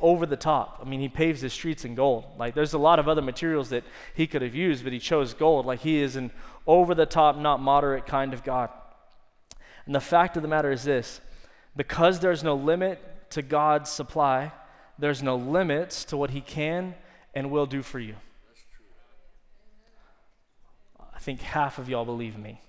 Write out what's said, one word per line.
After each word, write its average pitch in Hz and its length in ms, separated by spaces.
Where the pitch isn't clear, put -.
over 170 240
the 143 100
top. 143 460
I - 20
mean, 135 160
he 139 80
paves 156 320
his 123 140
streets 160 320
in 117 100
gold. 127 300
Like, 120 180
there's 151 180
a 160 40
lot 156 220
of 143 80
other 156 140
materials 135 480
that 120 160
he 160 140
could 143 140
have 120 120
used, 151 300
but 131 80
he 123 80
chose 139 340
gold. 156 320
Like, 127 140
he 156 220
is 135 160
an 123 120
over 175 260
the 160 120
top, 151 320
not 147 240
moderate 139 440
kind 135 280
of 123 100
God. 127 260
And 143 100
the 135 60
fact 175 340
of 165 60
the 156 80
matter 151 240
is 123 100
this, 135 380
because 170 420
there's 170 240
no 156 100
limit 170 460
to 156 120
God's 151 480
supply, 143 640
there's 143 240
no 131 140
limits 160 680
to 151 120
what 139 140
he 139 100
can 170 540
and 139 180
will 147 140
do 135 160
for 131 180
you. 107 160
I - 60
think 131 200
half - 380
of 127 100
y'all 120 160
believe 117 340
me. 107 320